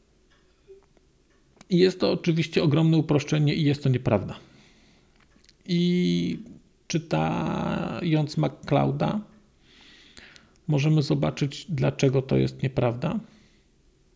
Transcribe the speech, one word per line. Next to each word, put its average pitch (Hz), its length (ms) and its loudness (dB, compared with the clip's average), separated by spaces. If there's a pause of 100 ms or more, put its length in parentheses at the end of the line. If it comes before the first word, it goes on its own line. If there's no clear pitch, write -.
(1700)
I 180 80 6
jest 185 220 4
to - 120 2
oczywiście 165 500 0
ogromne 160 340 4
uproszczenie 151 580 2
i 165 100 0
jest 143 180 0
to 139 60 0
nieprawda. 123 500 0 (1300)
I 175 720 0 (500)
czytając 160 1500 -2
MacLeoda, 147 840 -2 (1500)
możemy 151 340 2
zobaczyć, 147 640 -4
dlaczego 139 540 0
to 135 140 -2
jest 131 260 -2
nieprawda. 131 580 -2 (960)